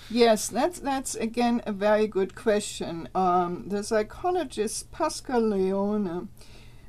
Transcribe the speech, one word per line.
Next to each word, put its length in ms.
Yes, 400
that's, 300
that's 360
again 500
a 60
very 360
good 280
question. 800
Um, 540
the 140
psychologist 1080
Pascal 500
Leone, 880